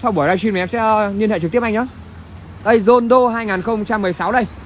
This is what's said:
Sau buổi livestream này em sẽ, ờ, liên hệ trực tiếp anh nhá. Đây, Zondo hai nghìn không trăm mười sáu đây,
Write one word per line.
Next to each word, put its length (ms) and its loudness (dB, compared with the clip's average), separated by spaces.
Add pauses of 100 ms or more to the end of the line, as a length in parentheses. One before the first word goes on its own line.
Sau 100 0
buổi 160 2
livestream 260 0
này 80 0
em 60 -2
sẽ, 100 -6
ờ, 320 2
liên 200 -2
hệ 100 -2
trực 120 -2
tiếp 120 0
anh 100 -2
nhá. 120 -2 (760)
Đây, 160 4
Zondo 480 4
hai 180 -4
nghìn 160 -2
không 240 -2
trăm 160 -2
mười 120 0
sáu 180 -4
đây, 160 0 (180)